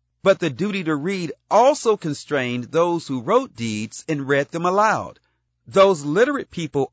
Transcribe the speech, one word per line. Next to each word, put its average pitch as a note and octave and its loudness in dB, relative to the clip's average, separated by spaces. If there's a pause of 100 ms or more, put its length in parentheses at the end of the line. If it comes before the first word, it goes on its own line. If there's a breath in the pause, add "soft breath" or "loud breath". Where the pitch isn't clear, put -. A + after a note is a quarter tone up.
(220)
But F#3+ 4
the E3+ -2
duty F#3 -4
to D#3 0
read E3+ -4 (180)
also A#3 4
constrained B2+ -4
those E3 0
who C3 -4
wrote G#3+ 0
deeds A2 -8
and C#3+ -4
read C#3 0
them E3 -6
aloud. G3 0 (460)
Those F#3+ 4
literate A3+ 0
people D3 -4